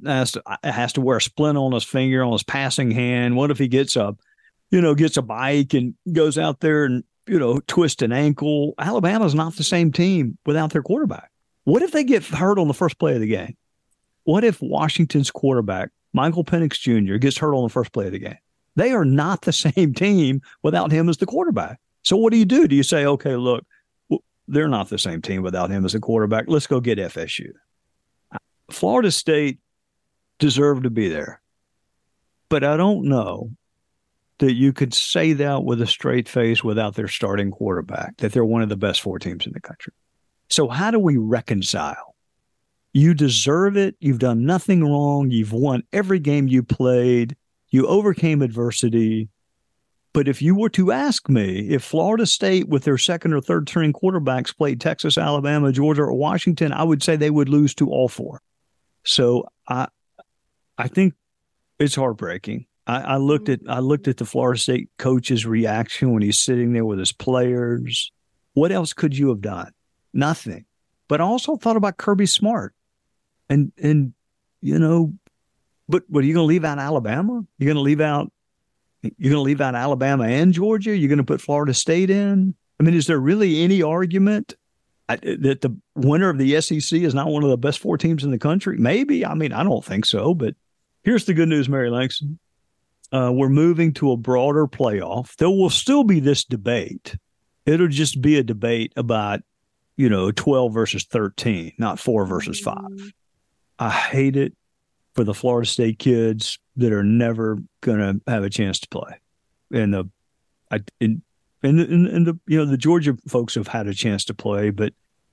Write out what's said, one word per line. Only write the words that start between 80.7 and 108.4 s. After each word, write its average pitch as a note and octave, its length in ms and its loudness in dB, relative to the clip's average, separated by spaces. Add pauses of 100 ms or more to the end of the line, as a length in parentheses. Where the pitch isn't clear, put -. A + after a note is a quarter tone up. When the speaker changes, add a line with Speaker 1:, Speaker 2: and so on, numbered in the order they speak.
Speaker 1:
You're D3+ 140 2
gonna C#3+ 140 2
put C#3+ 180 -2
Florida D3 320 -2
State F3 360 0
in? G3 440 2 (260)
I D3+ 40 4
mean, E3 100 6
is D#3+ 140 2
there D#3+ 120 2
really E3+ 440 2
any F#3 180 4
argument, F#3+ 720 0 (540)
I, A#2+ 80 -2
that C3+ 460 -2
the A#2+ 140 -2 (200)
winner D3+ 340 2
of D3 80 -2
the C3+ 180 2
S D#3 160 0
E D3+ 80 0
C E3 240 0
is C#3 120 0
not C#3 120 -2
one D3 160 0
of C#3 60 4
the B2 80 4
best D3 220 -2
four D#3 180 -2
teams D#3+ 260 0
in C#3+ 60 -2
the B2+ 80 0
country? F3 400 -2
Maybe. B3+ 480 0
I D#3+ 80 -4
mean, D#3 180 -2
I A#2 120 -2
don't E3+ 200 0
think G2 220 -4
so. C3 300 0
But C3+ 200 -4 (480)
here's A3 220 2
the F#3+ 80 0
good D#3+ 160 2
news, D3 180 2
Mary C3 220 0
Langston. C3 480 -4 (720)
Uh, B2+ 220 0
we're C3+ 160 2
moving D#3+ 440 4
to C#3 180 0
a A#2+ 60 0
broader C3 500 2
playoff. G#2 720 -4
There E3 120 4
will F#3 220 4
still C#4 320 2
be G3 160 4
this C#3 240 2
debate. A2+ 760 -6 (480)
It'll E3 220 4
just C#3+ 340 -2
be D3 160 4
a C3 60 4
debate A2+ 520 -2
about, A2 460 -2 (560)
you C3 100 4
know, G2 220 2
twelve B2+ 420 0
versus A2 340 -2
thirteen, G2 720 -4
not A2 180 -4
four G#2+ 300 0
versus - 320 -6
five. - 180 -6
Speaker 2:
Mm-hmm. G3 300 -16 (760)
Speaker 1:
I A2+ 80 -2
hate C3+ 460 -2
it C#3 180 -2 (640)
for A#2+ 80 2
the G2+ 100 -2
Florida A#2+ 340 -2
State A2+ 320 -2
kids A2+ 600 0 (160)
that A#2+ 160 0
are G#2 120 0
never A2+ 540 0 (240)
gonna G#2 340 0 (120)
have A2 160 -2